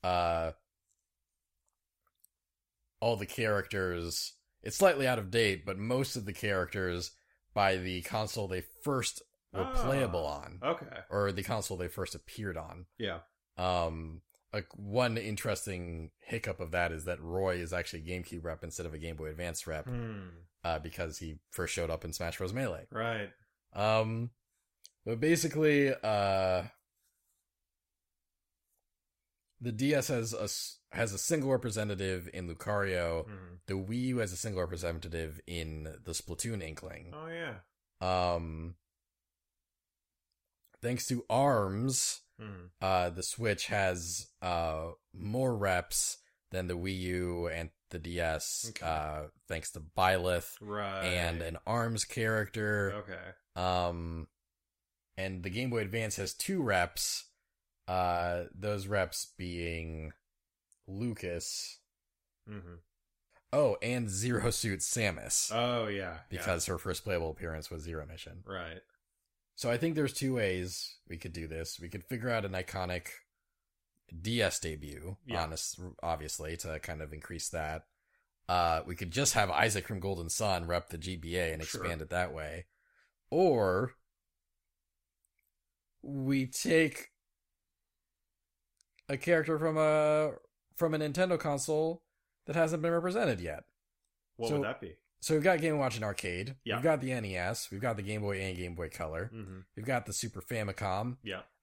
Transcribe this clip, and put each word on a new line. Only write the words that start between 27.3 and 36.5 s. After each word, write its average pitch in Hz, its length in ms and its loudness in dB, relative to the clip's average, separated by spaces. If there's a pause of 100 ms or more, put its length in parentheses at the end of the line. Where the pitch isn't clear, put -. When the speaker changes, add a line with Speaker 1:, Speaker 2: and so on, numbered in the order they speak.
Speaker 1:
the 120 120 -4
D 135 220 4
S 135 140 2
has 117 260 0
a - 100 -2
s-, - 340 -6 (140)
has 107 200 0
a 98 60 -4
single 143 320 2
representative 101 800 0
in 90 160 -6
Lucario. 87 800 0
Speaker 2:
Mm-hmm. 92 280 -14 (120)
Speaker 1:
The 95 80 -2
Wii 98 340 -2
U 127 100 2
has 104 140 0
a 90 40 -6
single 98 240 -2
representative 82 840 -2
in 80 380 -4 (200)
the 87 80 -8
Splatoon 98 500 -4